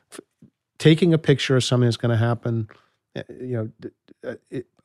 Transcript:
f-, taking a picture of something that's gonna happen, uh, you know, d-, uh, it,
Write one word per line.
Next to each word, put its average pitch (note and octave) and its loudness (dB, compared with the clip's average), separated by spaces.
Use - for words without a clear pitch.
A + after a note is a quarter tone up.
f-, - -18
taking E3 4
a D#3+ 4
picture C#3 2
of B2 0
something B2 2
that's A2+ 0
gonna A#2 0
happen, A#2 -2
uh, A#2+ -10
you B2+ -6
know, A2 -6
d-, - -14
uh, B2 -10
it, - -10